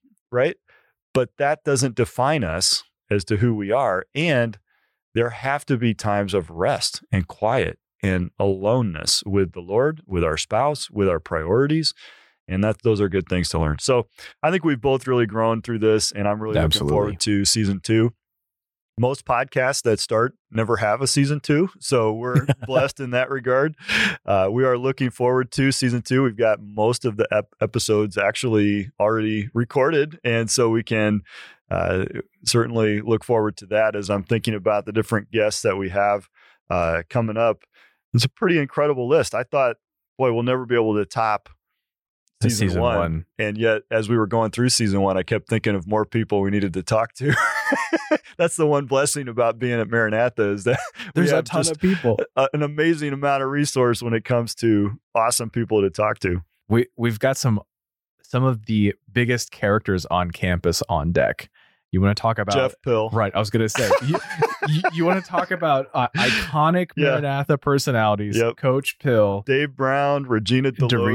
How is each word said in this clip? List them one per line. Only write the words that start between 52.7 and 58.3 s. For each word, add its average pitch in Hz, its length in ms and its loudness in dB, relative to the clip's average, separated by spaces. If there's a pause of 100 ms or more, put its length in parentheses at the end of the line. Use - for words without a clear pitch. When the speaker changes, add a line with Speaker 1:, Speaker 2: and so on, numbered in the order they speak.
Speaker 1:
amount 139 300 0
of 135 80 -2
resource 135 520 0
when 117 120 -4
it 113 100 -2
comes 117 320 -2
to 107 420 2 (160)
awesome 113 360 0
people 110 320 0
to 98 80 2
talk 107 300 -2
to. 87 220 -2 (260)
Speaker 2:
We, 117 180 2 (100)
we've 117 220 -2
got 135 180 0
some, 110 240 0 (600)
some 127 220 -2